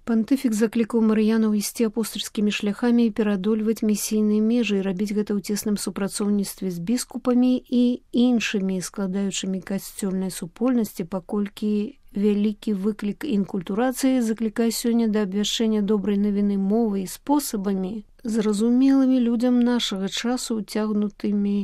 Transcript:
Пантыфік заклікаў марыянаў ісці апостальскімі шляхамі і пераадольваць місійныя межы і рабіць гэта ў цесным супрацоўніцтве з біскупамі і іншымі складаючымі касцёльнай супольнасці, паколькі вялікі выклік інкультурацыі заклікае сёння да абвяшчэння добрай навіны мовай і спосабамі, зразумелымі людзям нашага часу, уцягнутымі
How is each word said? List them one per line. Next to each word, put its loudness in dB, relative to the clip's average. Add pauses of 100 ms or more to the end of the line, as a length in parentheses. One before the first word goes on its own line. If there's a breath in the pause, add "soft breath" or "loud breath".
Пантыфік 0
заклікаў 0
марыянаў 2
ісці -2
апостальскімі -2
шляхамі 0
і 0
пераадольваць 0
місійныя 2
межы 2
і -2
рабіць -2
гэта -2
ў -4
цесным -2
супрацоўніцтве -2
з -6
біскупамі 0 (100)
і 0 (400)
іншымі 0
складаючымі -4
касцёльнай -6
супольнасці, -2
паколькі -4 (160)
вялікі 0
выклік -4
інкультурацыі 0
заклікае -2
сёння 0
да 0
абвяшчэння 0
добрай 0
навіны 2
мовай 0
і -10
спосабамі, -2 (320)
зразумелымі 4
людзям 2
нашага 0
часу, -4
уцягнутымі -2